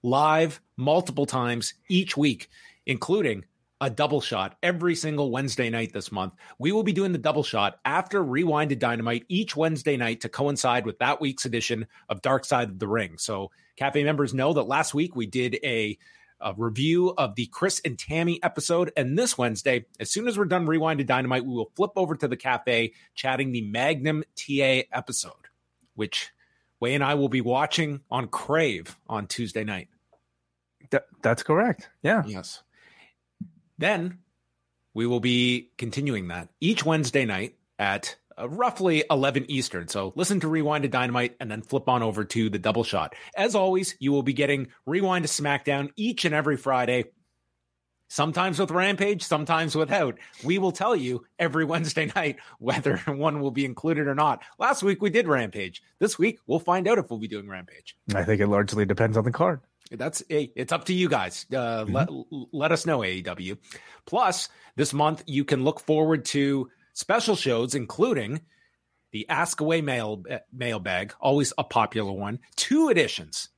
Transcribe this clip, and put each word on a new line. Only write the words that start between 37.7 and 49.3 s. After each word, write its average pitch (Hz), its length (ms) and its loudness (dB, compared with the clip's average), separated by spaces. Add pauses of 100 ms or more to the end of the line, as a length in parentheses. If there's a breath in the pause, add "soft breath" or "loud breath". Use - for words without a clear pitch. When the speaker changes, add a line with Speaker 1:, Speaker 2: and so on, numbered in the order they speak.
Speaker 1:
at, 101 340 -2 (240)
uh, 117 100 -8
roughly 185 600 2
eleven 135 400 2
Eastern. 98 380 -4
So 95 260 -4
listen 185 260 0
to 160 80 -2
Rewind 151 340 0
to 139 60 0
Dynamite 123 520 0
and 117 100 -8
then 110 120 -6
flip 135 260 -2
on 123 120 4
over 107 260 0
to 110 220 0
the 98 120 -2
double 107 240 2
shot. 82 320 -2 (180 loud breath)
As 214 220 0
always, 190 420 2
you 139 140 0
will 143 100 2
be 135 120 0
getting 139 340 0 (180 soft breath)
Rewind 180 400 0
to - 160 -2
SmackDown 143 540 0
each 214 280 -2
and 156 100 2
every 147 220 2
Friday, 123 500 0 (1040)
sometimes 160 520 0
with 190 100 0
Rampage, 196 540 0
sometimes 160 500 0